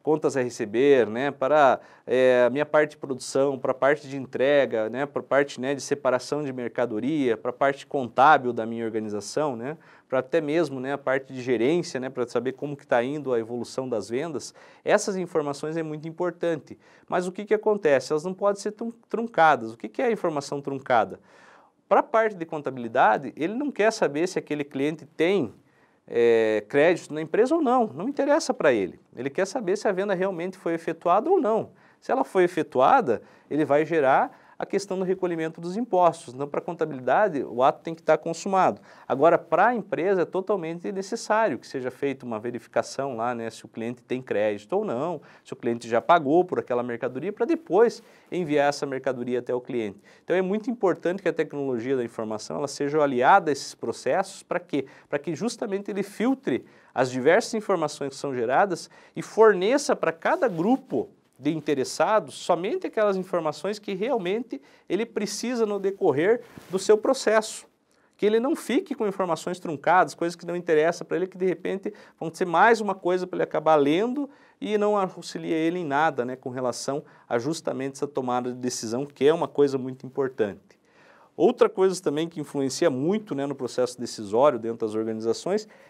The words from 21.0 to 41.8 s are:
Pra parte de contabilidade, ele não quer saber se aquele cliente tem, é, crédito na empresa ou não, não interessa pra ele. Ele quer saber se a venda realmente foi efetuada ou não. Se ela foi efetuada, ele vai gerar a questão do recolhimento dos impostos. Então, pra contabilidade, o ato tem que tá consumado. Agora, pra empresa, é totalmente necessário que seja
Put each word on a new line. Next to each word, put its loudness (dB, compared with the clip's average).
Pra 6
parte 0
de -8
contabilidade, 0
ele -4
não -4
quer 2
saber 0
se -4
aquele -4
cliente -4
tem, 0
é, 4
crédito 2
na -6
empresa 2
ou 2
não, 2
não -8
interessa 0
pra 2
ele. -2
Ele -6
quer -2
saber -4
se -2
a 2
venda -2
realmente -4
foi -2
efetuada 0
ou 4
não. 0
Se -6
ela 2
foi 2
efetuada, 2
ele 0
vai 2
gerar 2
a -8
questão -4
do -2
recolhimento -4
dos -8
impostos. 2
Então, -8
pra -4
contabilidade, 0
o 0
ato 2
tem -8
que -20
tá 4
consumado. 0
Agora, 4
pra 2
empresa, -2
é 0
totalmente -4
necessário -2
que -20
seja -6